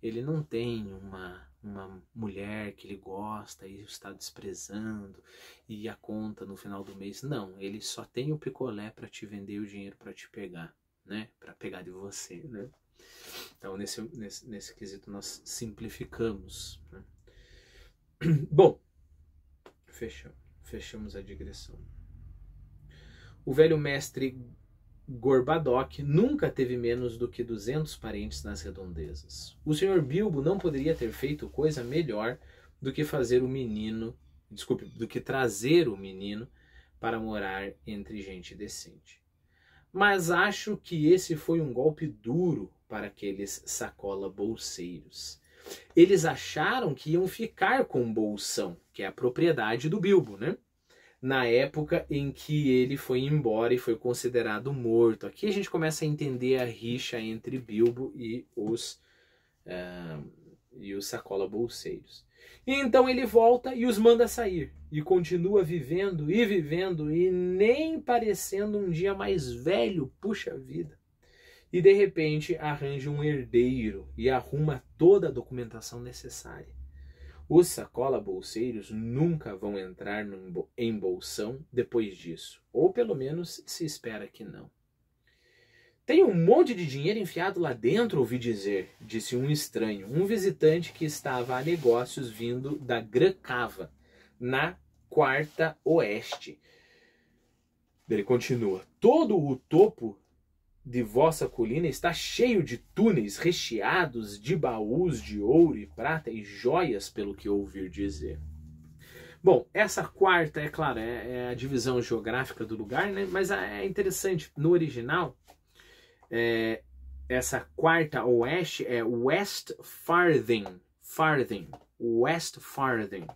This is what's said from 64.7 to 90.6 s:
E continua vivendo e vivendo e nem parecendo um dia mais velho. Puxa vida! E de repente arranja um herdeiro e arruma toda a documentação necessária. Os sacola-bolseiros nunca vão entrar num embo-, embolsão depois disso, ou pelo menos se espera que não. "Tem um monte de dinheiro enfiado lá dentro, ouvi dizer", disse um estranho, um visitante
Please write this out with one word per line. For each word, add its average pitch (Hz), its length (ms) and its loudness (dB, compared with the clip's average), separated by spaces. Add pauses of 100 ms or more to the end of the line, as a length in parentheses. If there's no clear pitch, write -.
E 151 100 -2
continua 180 640 4
vivendo 160 640 -2
e 226 140 6
vivendo 170 640 0
e 175 200 4
nem 208 720 2
parecendo 208 800 0
um 190 120 -2
dia 180 240 0
mais 190 380 -2
velho. 170 680 0
Puxa - 360 -6
vida! 135 400 -10 (800)
E 180 60 2
de 196 100 12
repente 160 640 2
arranja 143 540 -6
um 147 120 -4
herdeiro 120 920 2
e 113 140 2
arruma 139 520 0 (140)
toda 175 320 8
a - 20 -2
documentação 120 720 -10
necessária. - 720 -16 (720)
Os 170 220 8
sacola-bolseiros 110 1200 -4
nunca 120 640 -2
vão 101 240 -6
entrar 101 460 -8
num 95 240 -12
embo-, 87 280 -8
embolsão 107 920 -4
depois 117 460 -2
disso, - 460 -14 (100)
ou - 220 4
pelo 233 200 0
menos 156 520 -6
se - 180 -8
espera 107 420 -8
que - 160 -18
não. - 280 -16 (1400)
"Tem 330 180 8
um 226 100 4
monte 233 400 8
de 175 120 -4
dinheiro 147 320 -2
enfiado 180 420 -4
lá 147 140 0
dentro, 156 460 2
ouvi 123 180 0
dizer", 101 500 -2 (100)
disse 113 380 -6
um 135 140 0
estranho, 110 600 -2
um 160 140 2
visitante 180 720 2